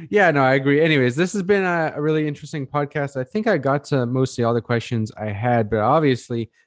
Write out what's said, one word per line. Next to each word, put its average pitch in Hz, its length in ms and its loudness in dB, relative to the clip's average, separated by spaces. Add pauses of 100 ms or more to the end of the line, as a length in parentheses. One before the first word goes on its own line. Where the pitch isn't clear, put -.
yeah, 190 220 4
no, 143 120 2
I 131 120 4
agree. 139 260 2
Anyways, 139 360 2
this 180 180 -2
has 202 80 -4
been 196 220 0
a, 170 320 -2
a 147 40 -6
really 156 260 0
interesting 147 400 -8
podcast. 143 540 -4
I 135 40 -6
think 214 220 -6
I 196 120 2
got 139 260 0
to 127 220 0
mostly 127 360 -2
all 117 120 2
the 117 80 0
questions 113 580 -2
I 107 120 -6
had, 113 360 0
but 110 120 0
obviously, 123 680 0 (160)